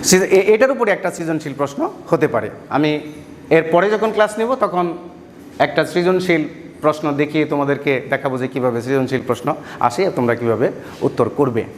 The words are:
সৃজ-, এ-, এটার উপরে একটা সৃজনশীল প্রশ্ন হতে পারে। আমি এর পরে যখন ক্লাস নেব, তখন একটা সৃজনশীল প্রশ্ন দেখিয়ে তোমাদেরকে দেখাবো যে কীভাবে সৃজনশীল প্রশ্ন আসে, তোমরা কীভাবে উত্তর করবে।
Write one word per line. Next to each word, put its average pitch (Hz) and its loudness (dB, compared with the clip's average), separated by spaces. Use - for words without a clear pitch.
সৃজ-, 190 4
এ-, 190 6
এটার 247 4
উপরে 233 0
একটা 180 -2
সৃজনশীল 160 -4
প্রশ্ন 143 -4
হতে 156 2
পারে। 107 -2
আমি 151 0
এর 160 6
পরে 175 4
যখন 220 0
ক্লাস 208 2
নেব, 233 0
তখন 175 -2
একটা 147 2
সৃজনশীল 180 2
প্রশ্ন 151 0
দেখিয়ে 147 0
তোমাদেরকে 143 0
দেখাবো 135 -2
যে 127 -2
কীভাবে 123 -2
সৃজনশীল 131 0
প্রশ্ন 143 -2
আসে, 170 2
তোমরা 120 2
কীভাবে 117 0
উত্তর 120 0
করবে। 120 0